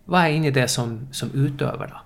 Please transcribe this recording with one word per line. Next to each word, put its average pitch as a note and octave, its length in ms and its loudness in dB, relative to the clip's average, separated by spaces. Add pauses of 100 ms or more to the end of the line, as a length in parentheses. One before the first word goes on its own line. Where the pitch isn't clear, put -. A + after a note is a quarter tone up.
(120)
var F3 160 6
jeg D3+ 140 2
inne D3+ 100 2
i C3 40 -2
det B2+ 180 4
som, A#2 240 -2 (180)
som - 160 -4
utøver, C#3 600 -2
da. - 120 -16